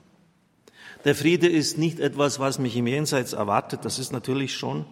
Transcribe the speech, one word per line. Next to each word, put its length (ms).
Der 120
Friede 320
ist 280
nicht 220
etwas, 400
was 220
mich 160
im 100
Jenseits 460
erwartet, 520
das 140
ist 140
natürlich 420
schon, 380